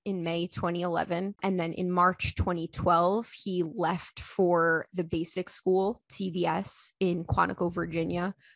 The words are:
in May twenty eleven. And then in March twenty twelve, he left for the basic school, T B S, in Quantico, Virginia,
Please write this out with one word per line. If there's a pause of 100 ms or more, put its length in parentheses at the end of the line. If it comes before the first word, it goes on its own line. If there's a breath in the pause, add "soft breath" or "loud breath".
in
May
twenty
eleven.
And
then
in
March
twenty
twelve,
he
left
for
the
basic
school,
T
B
S,
in
Quantico,
Virginia, (220 soft breath)